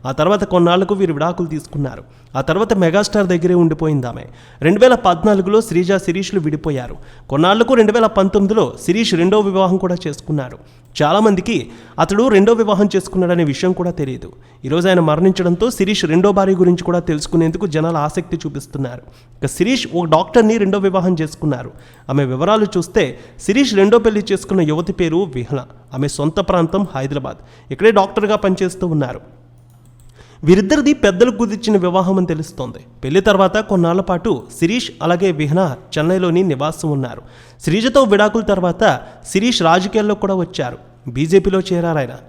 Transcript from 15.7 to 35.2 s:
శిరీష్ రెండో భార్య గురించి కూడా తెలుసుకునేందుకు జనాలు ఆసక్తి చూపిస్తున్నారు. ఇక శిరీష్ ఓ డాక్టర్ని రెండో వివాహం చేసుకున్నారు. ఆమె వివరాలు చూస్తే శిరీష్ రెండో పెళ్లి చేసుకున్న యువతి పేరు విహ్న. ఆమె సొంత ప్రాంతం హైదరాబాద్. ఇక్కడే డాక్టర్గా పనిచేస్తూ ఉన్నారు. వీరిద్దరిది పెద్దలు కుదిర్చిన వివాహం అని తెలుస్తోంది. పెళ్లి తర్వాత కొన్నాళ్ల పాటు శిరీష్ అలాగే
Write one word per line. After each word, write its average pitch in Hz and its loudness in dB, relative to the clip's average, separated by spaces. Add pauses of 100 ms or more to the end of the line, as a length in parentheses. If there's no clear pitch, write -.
శిరీష్ 196 0
రెండో 185 4
భార్య 190 2
గురించి 175 2
కూడా 175 0 (100)
తెలుసుకునేందుకు 165 -2 (100)
జనాలు 160 -2
ఆసక్తి 160 -6
చూపిస్తున్నారు. 135 -10 (360)
ఇక 135 -6
శిరీష్ 240 -2 (120)
ఓ 180 -2 (140)
డాక్టర్ని 220 2
రెండో 196 0
వివాహం 185 0
చేసుకున్నారు. 147 -6 (400)
ఆమె 139 2
వివరాలు 202 0
చూస్తే 175 0 (420)
శిరీష్ 240 2
రెండో 214 6
పెళ్లి 208 0
చేసుకున్న 190 -2 (100)
యువతి 170 -4
పేరు 165 0 (160)
విహ్న. 127 -6 (360)
ఆమె 139 -2 (100)
సొంత 156 -2 (100)
ప్రాంతం 180 0 (120)
హైదరాబాద్. 135 -8 (360)
ఇక్కడే 185 2
డాక్టర్గా 196 0
పనిచేస్తూ 185 -2
ఉన్నారు. 139 -4 (1300)
వీరిద్దరిది 202 4 (120)
పెద్దలు 208 2
కుదిర్చిన 214 -2
వివాహం 185 0
అని 180 -2
తెలుస్తోంది. 139 -10 (240)
పెళ్లి 151 2
తర్వాత 196 2 (140)
కొన్నాళ్ల 180 2
పాటు 180 -2 (260)
శిరీష్ 208 -2 (140)
అలాగే 190 0 (100)